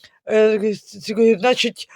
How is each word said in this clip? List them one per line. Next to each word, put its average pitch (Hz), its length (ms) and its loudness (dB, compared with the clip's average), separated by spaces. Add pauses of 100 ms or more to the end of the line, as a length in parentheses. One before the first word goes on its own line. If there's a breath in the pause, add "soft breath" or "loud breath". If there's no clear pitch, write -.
(300 soft breath)
е, 220 440 2
з-, 196 260 -16
з-, 220 400 0
значить, 247 560 -2